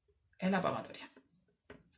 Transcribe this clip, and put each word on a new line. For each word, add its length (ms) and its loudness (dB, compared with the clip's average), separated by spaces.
en 120 2
la 100 4
palmatoria. 500 -2